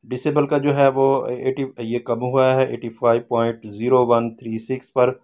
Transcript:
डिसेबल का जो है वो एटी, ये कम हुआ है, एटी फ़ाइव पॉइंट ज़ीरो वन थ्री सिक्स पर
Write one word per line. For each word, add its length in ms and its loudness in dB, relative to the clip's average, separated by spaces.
डिसेबल 400 -2
का 120 -2
जो 140 0
है 180 4
वो 380 2
एटी, 380 -4
ये 200 -4
कम 200 -4
हुआ 340 2
है, 200 0
एटी 160 -8
फ़ाइव 400 0
पॉइंट 380 -2
ज़ीरो 380 2
वन 240 2
थ्री 300 -8
सिक्स 300 -8
पर 200 2